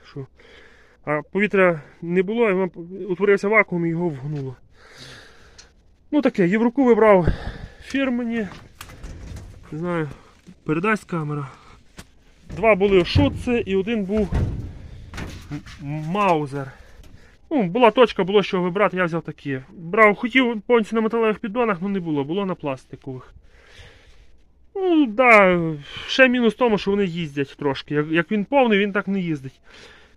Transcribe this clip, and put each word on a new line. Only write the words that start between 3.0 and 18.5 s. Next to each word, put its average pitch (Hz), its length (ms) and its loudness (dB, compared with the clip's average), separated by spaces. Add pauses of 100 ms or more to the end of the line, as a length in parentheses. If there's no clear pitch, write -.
утворився 196 380 2
вакуум 202 380 0
і 165 40 0
його 170 200 -2
вгнуло. 139 460 -8 (1600)
Ну 294 100 2
таке, 208 260 2
Єврокуби 233 480 4
брав 202 320 8 (540)
фірмені, 240 640 -2 (1200)
не 151 80 -10
знаю, 165 300 -4 (540)
передасть 180 400 -2
камера. 147 440 -6 (1080)
Два 208 200 4
були 190 300 4
шутци - 600 0
і 190 100 -2
один 202 280 -2
був 196 300 -2 (1160)
м-, 147 560 -10
маузер. 151 640 -2 (800)
Ну, 285 140 0
була 214 280 2
точка, 220 320 2
було 196 200 2
що 180 180 -2